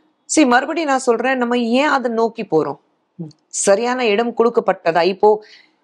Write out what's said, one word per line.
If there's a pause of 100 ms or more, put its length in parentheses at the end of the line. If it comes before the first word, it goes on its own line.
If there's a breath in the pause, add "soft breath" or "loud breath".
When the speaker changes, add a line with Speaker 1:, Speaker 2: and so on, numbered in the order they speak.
(240 soft breath)
Speaker 1:
சரி,
மறுபடியும்
நான்
சொல்றேன்,
நம்ம
ஏன்
அதை
நோக்கி
போறோம்? (360)
Speaker 2:
ம். (220)
Speaker 1:
சரியான
இடம்
கொடுக்கப்பட்டதா?
இப்போ (400 loud breath)